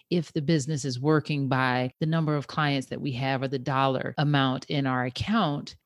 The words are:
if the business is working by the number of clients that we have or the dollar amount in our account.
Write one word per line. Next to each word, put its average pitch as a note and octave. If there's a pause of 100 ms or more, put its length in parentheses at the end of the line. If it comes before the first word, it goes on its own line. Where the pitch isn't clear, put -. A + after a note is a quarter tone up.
(100)
if E3+
the D#3+
business D3
is B2
working D3
by B2+
the E3
number D#3+
of C#3
clients C#3+
that A#2
we C3+
have C3+
or C3+
the C3+
dollar C3+
amount C#3+
in C#3+
our B2+
account. E3+